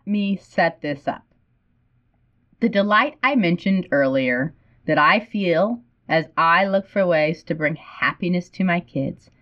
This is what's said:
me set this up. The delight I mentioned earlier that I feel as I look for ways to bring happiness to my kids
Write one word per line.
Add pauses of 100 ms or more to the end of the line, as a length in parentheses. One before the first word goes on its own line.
me
set
this
up. (1300)
The
delight
I
mentioned
earlier (300)
that
I
feel (260)
as (120)
I
look
for
ways
to
bring
happiness
to
my
kids (120)